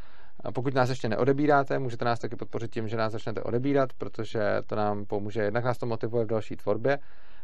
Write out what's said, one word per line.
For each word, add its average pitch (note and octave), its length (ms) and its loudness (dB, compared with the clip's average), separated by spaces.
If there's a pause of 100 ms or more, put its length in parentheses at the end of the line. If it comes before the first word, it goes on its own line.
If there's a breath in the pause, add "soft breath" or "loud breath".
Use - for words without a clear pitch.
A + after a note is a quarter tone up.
(440 soft breath)
A - 80 -4
pokud C3 220 0
nás B2+ 140 4
ještě B2+ 200 -2
neodebíráte, C#3 680 4
můžete A#2+ 260 -2
nás A#2 140 2
taky A2 180 -2
podpořit A2+ 340 -2
tím, A2+ 180 -2
že A2+ 80 -2
nás A2 160 0
začnete A2 300 -4
odebírat, C3 500 2
protože G#2 760 -2
to G#2+ 100 -2
nám G#2 300 0
pomůže. G#2 360 -2
Jednak G#2+ 220 0
nás B2 140 0
to B2 80 -2
motivuje A2+ 380 0
v G#2+ 40 -2
další G#2+ 280 -2
tvorbě A2+ 420 0 (440 soft breath)